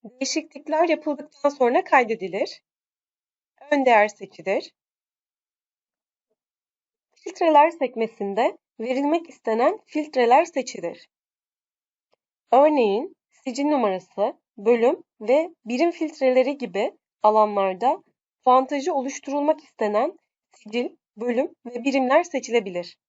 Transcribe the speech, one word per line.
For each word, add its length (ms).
değişiklikler 840
yapıldıktan 600
sonra 340
kaydedilir. 760
Ön 140
değer 220
seçilir. 680
Filtreler 540
sekmesinde 880
verilmek 500
istenen 560
filtreler 600
seçilir. 640
Örneğin 640
sicil 340
numarası, 680
bölüm 460
ve 280
birim 260
filtreleri 640
gibi 400
alanlarda 800
puantajı 500
oluşturulmak 720
istenen 540
sicil, 440
bölüm 380
ve 180
birimler 400
seçilebilir. 760